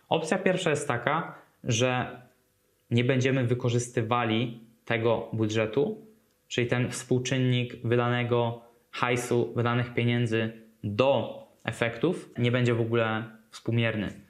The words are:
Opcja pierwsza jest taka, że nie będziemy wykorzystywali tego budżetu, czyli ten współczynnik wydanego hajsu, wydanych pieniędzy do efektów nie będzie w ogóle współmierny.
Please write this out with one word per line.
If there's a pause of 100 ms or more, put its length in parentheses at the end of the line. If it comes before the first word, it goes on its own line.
Opcja
pierwsza
jest
taka, (280)
że (720)
nie
będziemy
wykorzystywali (260)
tego
budżetu, (420)
czyli
ten
współczynnik
wydanego (300)
hajsu,
wydanych
pieniędzy (320)
do (220)
efektów
nie
będzie
w
ogóle (280)
współmierny. (160)